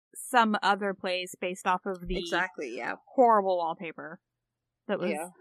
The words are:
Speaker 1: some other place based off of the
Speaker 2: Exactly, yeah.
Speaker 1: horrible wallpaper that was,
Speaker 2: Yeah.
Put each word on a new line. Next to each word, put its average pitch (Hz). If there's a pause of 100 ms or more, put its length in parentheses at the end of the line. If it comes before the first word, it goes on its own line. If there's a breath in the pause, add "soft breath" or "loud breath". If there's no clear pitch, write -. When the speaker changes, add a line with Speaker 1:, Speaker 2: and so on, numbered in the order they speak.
(140)
Speaker 1:
some 226
other 196
place 180
based 185
off 185
of 180
the 175
Speaker 2:
Exactly, 170
yeah. - (180)
Speaker 1:
horrible 208
wallpaper 165 (680)
that 202
was, 180
Speaker 2:
Yeah. 160 (100)